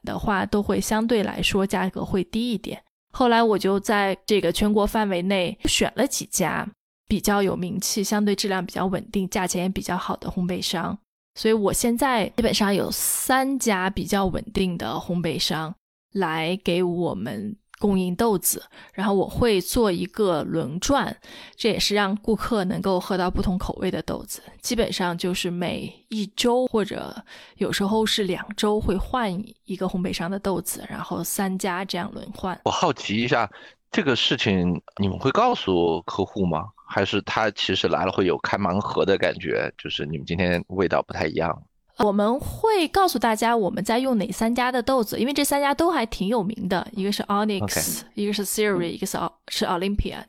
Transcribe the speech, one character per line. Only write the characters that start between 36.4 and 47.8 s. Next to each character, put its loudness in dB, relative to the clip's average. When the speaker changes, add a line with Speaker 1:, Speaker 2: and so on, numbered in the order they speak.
Speaker 2:
吗？ 0
还 0
是 0
他 0
其 -2
实 2
来 2
了 0
会 2
有 2
开 -2
盲 2
盒 0
的 4
感 2
觉， -2
就 -10
是 -4
你 -6
们 -12
今 -2
天 2
味 0
道 2
不 -8
太 -4
一 -2
样？ -2
Speaker 1:
我 4
们 2
会 0
告 4
诉 0
大 2
家 2
我 2
们 -6
在 0
用 0
哪 -2
三 0
家 0
的 0
豆 2
子， -6
因 2
为 -2
这 2
三 2
家 2
都 2
还 2
挺 -4
有 2
名 -4
的， 0
一 -4
个 0
是 -4
Onyx， 0
Speaker 2:
OK。 -4